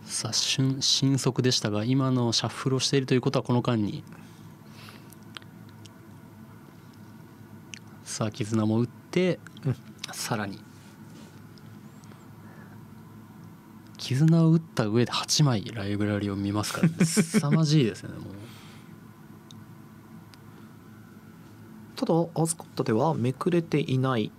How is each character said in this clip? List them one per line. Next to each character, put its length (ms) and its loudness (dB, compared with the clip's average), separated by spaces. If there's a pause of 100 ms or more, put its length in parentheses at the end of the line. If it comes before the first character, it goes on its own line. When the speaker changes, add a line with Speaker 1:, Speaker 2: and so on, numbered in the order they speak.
(180)
Speaker 1:
さ 120 -4
あ、 40 -6
瞬-、 480 0
迅 380 2
速 240 0
で 80 4
し 80 2
た 100 0
が、 140 0
今 260 2
の 240 2
シ 80 2
ャ 60 -2
ッ 20 -2
フ 220 -4
ル 60 0
を 20 0
し 100 -2
て 80 2
い 40 4
る 40 -4
と 80 2
い 40 6
う 40 4
こ 80 0
と 80 0
は、 60 0
こ 100 0
の 80 4
間 180 2
に。 240 -2 (4000)
さ 220 -4
あ、 60 -2
絆 340 0
も 160 4
打 40 2
っ 20 -10
て、 500 -2 (260)
Speaker 2:
う 60 -2
ん。 60 -2 (360)
Speaker 1:
さ 240 -6
ら 120 -4
に。 100 -10 (3500)
絆 460 4
を 100 8
打 40 6
っ 20 4
た 280 -2
上 180 4
で 60 -8
八 320 2
枚 220 4
ラ 200 -8
イ 120 -2
ブ 100 0
ラ 100 0
リ 140 -2
を 40 -2
見 160 -2
ま 120 0
す 100 -4
か 80 -2
ら 60 6
ね。 100 2
Speaker 2:
<laughs> 80 4
Speaker 1:
凄 460 2
ま 120 4
じ 180 6
い 20 6
で 100 2
す 60 -10
よ 100 -10
ね、 80 -10
も 140 -12
う。 20 -12 (3500)
Speaker 2:
た 120 -2
だ、 340 2
ア 60 4
ズ 80 -2
カ 80 -18
ン 120 -18
タ 80 -2
で 80 0
は 220 4
め 200 0
く 180 -2
れ 100 4
て 200 0
い 180 0
な 180 2
い。 220 -2